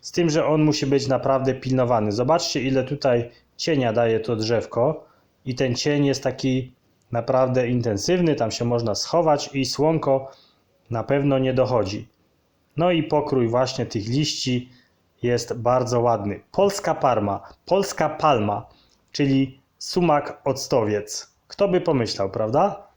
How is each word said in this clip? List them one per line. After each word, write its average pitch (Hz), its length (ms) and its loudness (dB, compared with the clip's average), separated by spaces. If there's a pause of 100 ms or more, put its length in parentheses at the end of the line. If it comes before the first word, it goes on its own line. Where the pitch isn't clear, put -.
Z - 100 -16
tym, 170 180 0
że 151 160 2
on 151 180 2
musi 147 220 2
być 135 220 2
naprawdę 131 460 0
pilnowany. 123 580 0
Zobaczcie, 135 500 0
ile 131 220 0
tutaj 123 480 -2 (260)
cienia 131 360 0
daje 113 260 2
to 117 160 -4
drzewko 117 720 -2 (400)
i 127 100 -6
ten 127 200 0
cień 147 300 0
jest 135 180 0
taki 131 500 -2 (380)
naprawdę 127 560 0
intensywny, 123 680 0
tam 113 160 -2
się - 140 -4
można 117 300 0
schować 156 580 0
i 135 120 -2
słonko 143 680 0 (580)
na 113 140 -4
pewno 143 360 2
nie 131 140 0
dochodzi. 110 540 0 (680)
No 175 140 2
i 160 120 2
pokrój 143 440 0
właśnie 123 380 0
tych 107 220 -6
liści 127 600 -2 (540)
jest 120 300 0
bardzo 120 460 0
ładny. 104 400 0 (120)
Polska 196 440 0
parma, 104 540 0 (160)
polska 185 440 0
palma, 113 560 0 (460)
czyli 135 500 0 (160)
sumak 156 680 0
octowiec. 113 920 -2 (120)
Kto - 200 0
by 180 140 2
pomyślał, 120 480 -2
prawda? 139 680 -2